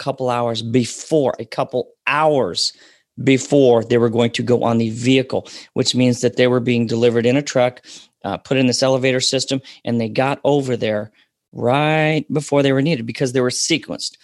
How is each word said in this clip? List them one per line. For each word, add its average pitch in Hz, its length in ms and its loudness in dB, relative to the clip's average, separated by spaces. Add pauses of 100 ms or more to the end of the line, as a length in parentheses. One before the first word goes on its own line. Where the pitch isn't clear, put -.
couple 131 280 -4
hours 120 320 -2
before, 123 760 0
a 113 60 -10
couple - 480 -6 (160)
hours 139 640 0 (500)
before 127 640 4
they 120 140 2
were 117 120 2
going 117 220 0
to 127 100 -4
go 117 220 0
on 117 140 2
the 113 120 0
vehicle, 127 560 0 (280)
which - 200 -2
means 123 280 2
that 120 140 0
they 127 120 4
were 123 120 2
being 117 280 0
delivered 117 380 2
in 123 100 2
a 147 60 0
truck, 123 400 -2 (400)
uh, 101 140 -6
put - 220 -4
in 131 80 2
this 120 160 0
elevator 131 380 2
system, 135 420 -2 (220)
and 117 140 -2
they 113 100 -2
got 135 360 -2
over 135 320 0
there 107 340 -4 (420)
right 151 800 0
before 143 300 0
they 139 100 2
were 135 100 2
needed 123 240 -2
because 120 260 -4
they 131 80 0
were 127 80 0
sequenced. - 760 -4